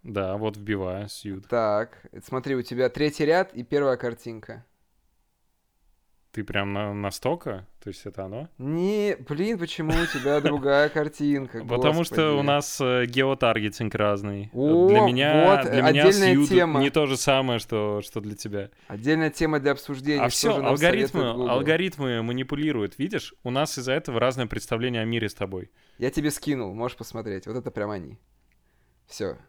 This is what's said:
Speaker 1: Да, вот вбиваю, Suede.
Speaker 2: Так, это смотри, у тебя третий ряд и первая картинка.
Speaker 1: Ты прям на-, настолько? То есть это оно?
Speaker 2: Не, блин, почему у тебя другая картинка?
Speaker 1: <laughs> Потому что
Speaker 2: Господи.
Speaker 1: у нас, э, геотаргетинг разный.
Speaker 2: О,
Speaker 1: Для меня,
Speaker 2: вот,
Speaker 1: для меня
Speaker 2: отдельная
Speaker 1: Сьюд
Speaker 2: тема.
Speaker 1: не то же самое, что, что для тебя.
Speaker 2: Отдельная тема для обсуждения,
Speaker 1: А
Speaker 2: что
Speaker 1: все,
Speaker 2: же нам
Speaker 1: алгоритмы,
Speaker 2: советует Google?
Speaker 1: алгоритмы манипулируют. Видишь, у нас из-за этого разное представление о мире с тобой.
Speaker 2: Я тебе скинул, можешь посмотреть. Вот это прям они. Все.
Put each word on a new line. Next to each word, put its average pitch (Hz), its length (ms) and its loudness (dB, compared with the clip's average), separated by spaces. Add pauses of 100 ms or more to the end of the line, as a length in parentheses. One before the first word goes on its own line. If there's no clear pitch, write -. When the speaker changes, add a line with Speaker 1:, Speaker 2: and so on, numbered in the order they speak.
Speaker 1:
Да, 98 340 -4
вот 107 200 -6
вбиваю, 101 480 -6
Suede. 98 420 -14
Speaker 2:
Так, 110 520 -2 (120)
это - 140 -20
смотри, 131 300 -4
у 123 60 -2
тебя 123 280 0
третий 151 360 -2
ряд 175 280 2
и 123 100 -10
первая 139 340 0
картинка. 117 680 -10 (1700)
Speaker 1:
Ты 107 120 -8
прям 98 300 -6
на-, 101 200 -6
настолько? 101 720 -6 (160)
То - 80 -16
есть - 160 -16
это 98 200 -12
оно? 117 320 -12
Speaker 2:
Не, 185 600 -2
блин, 175 400 -4
почему 165 360 -4
у 165 120 2
тебя 143 360 0
другая 147 480 2
картинка? 147 680 -2
Speaker 1:
<laughs> 113 60 -10
Потому 147 380 2
что 143 140 -6
Speaker 2:
Господи. 151 220 4
Speaker 1:
у 143 40 0
нас, 143 380 0
э, 123 240 2
геотаргетинг 120 920 0
разный. 104 580 -2
Speaker 2:
О, 160 360 4
Speaker 1:
Для 208 120 8
меня, 151 640 6
Speaker 2:
вот, - 80 -2
Speaker 1:
для 131 100 4
меня 147 220 6
Speaker 2:
отдельная 196 320 6
Speaker 1:
Сьюд 143 140 4
Speaker 2:
тема. 170 320 4
Speaker 1:
не 139 80 4
то 151 160 2
же 135 100 0
самое, 131 440 2
что, 104 440 -2
что - 160 -10
для 104 160 -10
тебя. 101 340 -8 (200)
Speaker 2:
Отдельная 151 400 0
тема 151 320 0
для 139 100 2
обсуждения, 135 540 -2
Speaker 1:
А 123 40 0
Speaker 2:
что - 80 -2
Speaker 1:
все, 226 140 2
Speaker 2:
же 190 100 2
нам 127 120 2
Speaker 1:
алгоритмы, 175 340 2 (140)
Speaker 2:
советует 117 160 -2
Google? 123 140 -2
Speaker 1:
алгоритмы 139 680 -2
манипулируют. 131 800 -4
Видишь, 180 340 -6 (100)
у 123 60 -6
нас 139 280 -2
из-за 131 160 -2
этого 143 260 -2
разное 127 260 0
представление 117 580 -4
о - 20 -4
мире 113 240 -2
с - 40 -10
тобой. 95 380 -10 (260)
Speaker 2:
Я 127 140 -2
тебе 147 200 -2
скинул, 123 440 -6
можешь 120 220 -6
посмотреть. 107 500 -10
Вот 110 80 -8
это 123 160 -8
прям 104 200 -6
они. 85 280 -10 (880)
Все. 82 300 -8 (120)